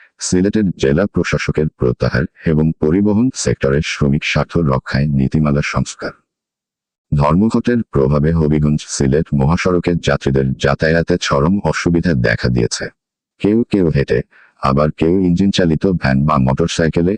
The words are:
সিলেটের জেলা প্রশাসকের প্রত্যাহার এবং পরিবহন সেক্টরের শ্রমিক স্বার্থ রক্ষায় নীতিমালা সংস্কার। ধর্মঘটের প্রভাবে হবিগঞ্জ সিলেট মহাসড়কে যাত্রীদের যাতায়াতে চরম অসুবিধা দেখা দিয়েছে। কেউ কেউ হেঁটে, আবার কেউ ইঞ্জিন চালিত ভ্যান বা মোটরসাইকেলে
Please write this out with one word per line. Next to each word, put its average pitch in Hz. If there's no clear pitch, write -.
সিলেটের 98
জেলা 78
প্রশাসকের -
প্রত্যাহার 62
এবং 80
পরিবহন 101
সেক্টরের 67
শ্রমিক 71
স্বার্থ -
রক্ষায় 69
নীতিমালা 71
সংস্কার। -
ধর্মঘটের 110
প্রভাবে 73
হবিগঞ্জ 76
সিলেট 69
মহাসড়কে 85
যাত্রীদের 67
যাতায়াতে 80
চরম 80
অসুবিধা 85
দেখা 58
দিয়েছে। 62
কেউ 110
কেউ 92
হেঁটে, 69
আবার 71
কেউ 85
ইঞ্জিন 92
চালিত 85
ভ্যান 69
বা 76
মোটরসাইকেলে 82